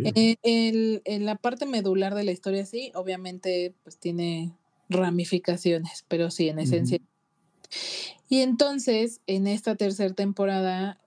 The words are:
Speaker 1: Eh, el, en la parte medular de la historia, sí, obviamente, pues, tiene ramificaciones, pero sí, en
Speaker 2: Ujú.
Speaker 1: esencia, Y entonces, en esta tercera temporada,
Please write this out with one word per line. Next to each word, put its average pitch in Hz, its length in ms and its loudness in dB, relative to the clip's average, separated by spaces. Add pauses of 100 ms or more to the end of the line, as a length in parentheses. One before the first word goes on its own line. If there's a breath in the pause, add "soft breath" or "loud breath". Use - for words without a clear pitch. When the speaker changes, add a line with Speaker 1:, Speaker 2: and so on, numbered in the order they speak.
(160)
Speaker 1:
Eh, 226 260 6
el, 226 640 2
en 208 200 -2
la 214 100 -2
parte 240 300 -4
medular 196 500 0
de 208 80 -2
la 202 80 0
historia, 196 340 -4
sí, 240 300 -10
obviamente, 185 880 -4
pues, - 140 -20
tiene 170 560 -4 (340)
ramificaciones, 175 1200 0
pero 170 240 0
sí, 165 180 0
en 151 60 -4
Speaker 2:
Ujú. 156 80 -2
Speaker 1:
esencia, 156 360 2 (1300 loud breath)
Y 262 120 4
entonces, 247 840 2
en 190 200 0
esta 208 280 0
tercera 196 380 0
temporada, 196 920 -2